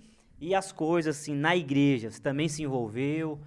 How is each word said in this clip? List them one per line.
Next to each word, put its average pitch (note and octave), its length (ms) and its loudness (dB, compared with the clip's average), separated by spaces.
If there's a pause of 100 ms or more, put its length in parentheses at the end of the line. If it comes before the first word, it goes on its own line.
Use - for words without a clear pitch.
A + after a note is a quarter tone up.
(380)
E E3+ 160 -2
as F#3+ 160 0
coisas, D#3+ 480 0
assim, D3+ 160 -6
na D#3 220 2
igreja, C#3 540 2
você G#2+ 100 -16
também C#3+ 260 0
se D3+ 160 -4
envolveu, C#3+ 840 -4